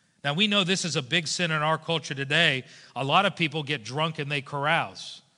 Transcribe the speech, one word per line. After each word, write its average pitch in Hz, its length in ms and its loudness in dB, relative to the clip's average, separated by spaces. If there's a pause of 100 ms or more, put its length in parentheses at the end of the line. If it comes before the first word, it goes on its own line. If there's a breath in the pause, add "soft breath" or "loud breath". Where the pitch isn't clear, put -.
(240)
Now, 143 100 0
we 208 140 4
know 202 160 4
this 180 200 0
is 151 120 -2
a 151 60 0
big 151 260 0
sin 170 240 0
in 151 100 0
our 156 160 2
culture 160 360 -4
today. 139 500 2 (320 loud breath)
A 139 80 -2
lot 165 200 4
of 185 120 0
people 156 260 -2
get 135 220 -6
drunk 151 340 -4
and 147 120 -6
they 143 100 -2
carouse. 139 840 -2 (140)